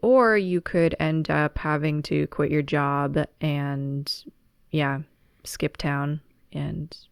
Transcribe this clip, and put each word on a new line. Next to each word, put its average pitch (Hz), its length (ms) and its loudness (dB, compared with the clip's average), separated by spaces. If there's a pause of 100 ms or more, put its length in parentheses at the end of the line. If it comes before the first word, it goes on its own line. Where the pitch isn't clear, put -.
or 233 380 6
you 180 220 0
could 165 400 2
end 156 300 0
up 151 280 2
having 151 460 0
to 147 240 0
quit 147 220 -2
your 151 120 2
job 143 560 0 (220)
and, 139 840 -4 (480)
yeah, 143 300 0 (420)
skip - 360 -6
town 143 420 -2 (320)
and 156 440 -8 (160)